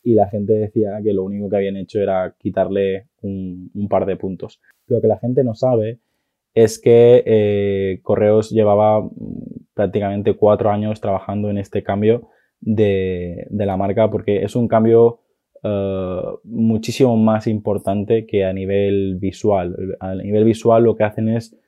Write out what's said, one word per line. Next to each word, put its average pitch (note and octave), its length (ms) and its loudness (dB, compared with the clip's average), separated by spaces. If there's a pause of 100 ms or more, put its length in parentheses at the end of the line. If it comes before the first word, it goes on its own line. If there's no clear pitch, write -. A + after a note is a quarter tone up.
y A#2+ 100 0
la G2+ 160 4
gente G#2 240 -2
decía G#2+ 500 -2
que G#2 100 0
lo F#2 100 -2
único G2+ 260 -8
que G2+ 80 -2
habían G2 180 -2
hecho G2 240 -8
era F#2+ 380 -2
quitarle F#2+ 720 -2 (140)
un, F#2 520 -10
un G2+ 160 -6
par F#2+ 160 0
de F#2 100 -4
puntos. - 460 -10 (260)
Lo A#2 140 0
que - 60 2
la G#2+ 100 2
gente B2+ 260 -2
no A#2 100 -4
sabe A#2 460 -2 (540)
es A2+ 260 2
que, A#2+ 460 6
eh, G2+ 800 0
Correos G#2 480 2
llevaba, G#2+ 500 4
mm, - 80 -10 (640)
prácticamente G2+ 600 -2
cuatro G#2 380 2
años G#2+ 300 -4
trabajando G#2 480 -4
en G#2 80 -4
este G2 260 -6
cambio G#2+ 460 0 (320)
de, F#2+ 880 -2
de G#2 160 -4
la G2 100 -2
marca, G2+ 340 0
porque G2+ 340 -2
es G#2 120 -6
un A#2+ 140 0
cambio, A#2 500 4 (420)
eh, F#2+ 600 -4 (240)
muchísimo A2+ 720 0
más A2 280 2
importante G#2 800 -2
que G2+ 200 0
a F#2+ 80 -2
nivel G2 640 -2
visual. F#2+ 800 -2
A F#2+ 160 -8
nivel G#2 300 0
visual A2+ 380 4
lo A2 120 4
que G#2+ 80 0
hacen A2 240 -2
es A2+ 300 -4 (100)